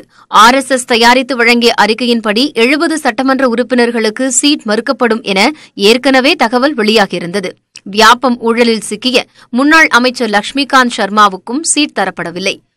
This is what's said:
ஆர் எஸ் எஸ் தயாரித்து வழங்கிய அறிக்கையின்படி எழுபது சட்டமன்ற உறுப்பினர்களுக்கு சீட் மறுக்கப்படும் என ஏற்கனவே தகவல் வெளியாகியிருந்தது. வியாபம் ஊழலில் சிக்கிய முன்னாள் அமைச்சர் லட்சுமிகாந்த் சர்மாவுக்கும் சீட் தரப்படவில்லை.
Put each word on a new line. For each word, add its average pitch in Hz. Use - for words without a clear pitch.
ஆர் 220
எஸ் 269
எஸ் 262
தயாரித்து 254
வழங்கிய 233
அறிக்கையின்படி 226
எழுபது 294
சட்டமன்ற 262
உறுப்பினர்களுக்கு 240
சீட் 294
மறுக்கப்படும் 226
என 190
ஏற்கனவே 254
தகவல் 247
வெளியாகியிருந்தது. 202
வியாபம் 240
ஊழலில் 226
சிக்கிய 240
முன்னாள் 302
அமைச்சர் 247
லட்சுமிகாந்த் 262
சர்மாவுக்கும் 208
சீட் 294
தரப்படவில்லை. 180